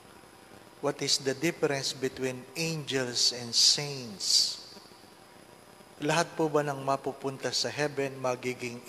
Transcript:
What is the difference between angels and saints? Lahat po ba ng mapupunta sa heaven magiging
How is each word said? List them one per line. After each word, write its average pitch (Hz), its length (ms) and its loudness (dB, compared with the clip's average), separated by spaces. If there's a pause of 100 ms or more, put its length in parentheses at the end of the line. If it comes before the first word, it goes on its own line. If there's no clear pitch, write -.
(800)
What 143 240 -2
is - 160 2
the 131 160 0
difference 143 560 0
between 131 480 -4 (160)
angels 135 800 0
and 120 160 -8
saints? 131 1040 4 (1400)
Lahat 156 320 2
po 160 160 2
ba 147 160 4
ng 139 160 -4
mapupunta 135 720 -2
sa 151 160 0
heaven 139 480 -2
magiging 123 720 -4